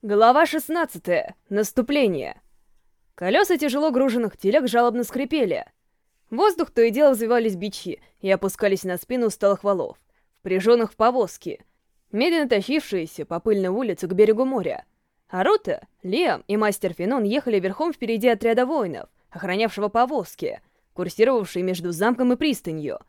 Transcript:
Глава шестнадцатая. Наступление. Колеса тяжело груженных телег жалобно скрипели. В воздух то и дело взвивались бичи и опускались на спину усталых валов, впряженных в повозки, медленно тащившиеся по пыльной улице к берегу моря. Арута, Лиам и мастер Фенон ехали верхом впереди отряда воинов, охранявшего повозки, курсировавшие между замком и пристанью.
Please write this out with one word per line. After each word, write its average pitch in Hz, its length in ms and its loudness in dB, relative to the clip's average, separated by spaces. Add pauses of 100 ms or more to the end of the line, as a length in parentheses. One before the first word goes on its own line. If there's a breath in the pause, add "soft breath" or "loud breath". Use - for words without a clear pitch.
Глава 233 440 6
шестнадцатая. 311 880 -4 (140)
Наступление. 208 920 0 (720)
Колеса 311 460 0
тяжело 294 320 0
груженных 240 440 0
телег 254 320 2
жалобно 240 360 2
скрипели. 262 680 -4 (600)
В 226 60 -8
воздух 349 340 0
то 233 100 2
и 233 80 6
дело 277 220 4
взвивались 226 440 0
бичи 185 460 -10 (180 soft breath)
и 190 120 -2
опускались 196 520 0
на 180 140 -6
спину 240 300 -2
усталых 202 360 0
валов, 196 340 -2 (420)
впряженных 208 540 2
в - 20 -20
повозки, 233 680 -2 (480)
медленно 294 380 0
тащившиеся 202 760 -2
по 170 120 -6
пыльной 196 300 0
улице 196 380 -4
к 175 60 -4
берегу 214 300 4
моря. 240 420 -4 (440)
Арута, 190 560 0 (160)
Лиам 214 460 -2
и 208 100 -2
мастер 208 360 0
Фенон 220 300 -2
ехали 220 360 0
верхом 196 340 -4
впереди 226 340 -2
отряда 233 380 2
воинов, 220 420 -4 (220)
охранявшего 196 600 -4
повозки, 233 720 -4 (320)
курсировавшие 202 680 0
между 180 300 -4
замком 240 420 2
и 247 40 0
пристанью. 160 720 -4